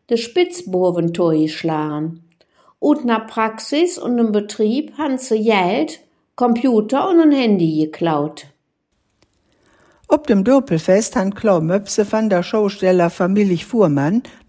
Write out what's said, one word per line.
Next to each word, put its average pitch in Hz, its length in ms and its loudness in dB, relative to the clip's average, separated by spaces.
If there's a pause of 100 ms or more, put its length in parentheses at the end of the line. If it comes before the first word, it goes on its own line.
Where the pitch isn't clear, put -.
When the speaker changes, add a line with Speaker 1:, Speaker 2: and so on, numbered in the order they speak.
(100)
Speaker 1:
de 233 80 0
Spitzboventor 180 1120 0
geschlagen. 156 880 -2 (600)
Ut - 240 0
na 233 140 0
Praxis 226 800 -4
und 247 200 -4
im 233 120 2
Betrieb 214 680 -2
han 269 200 -4
se 233 200 -2
Geld, 220 600 0 (360)
Computer 240 720 0
und 349 100 4
ein 311 140 6
Handy 190 480 2
geklaut. 156 640 -2 (1600)
Speaker 2:
Ob 294 200 2
dem 196 180 2
Dopelfest 226 720 2
han 196 180 -2
Klau 196 260 2
Möpse 202 500 -2
van 220 180 0
der 180 140 2
Schausteller 185 680 0
Familie 190 560 0
Fuhrmann 175 580 2 (260)